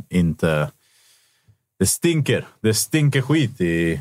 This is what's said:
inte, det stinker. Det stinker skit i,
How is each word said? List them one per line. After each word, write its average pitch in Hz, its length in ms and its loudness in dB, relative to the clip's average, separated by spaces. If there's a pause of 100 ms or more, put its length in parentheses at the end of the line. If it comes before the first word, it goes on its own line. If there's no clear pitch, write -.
inte, 80 580 0 (1120)
det 98 60 0
stinker. 135 600 0 (160)
Det 110 120 2
stinker 143 480 0
skit 143 400 0
i, 85 400 0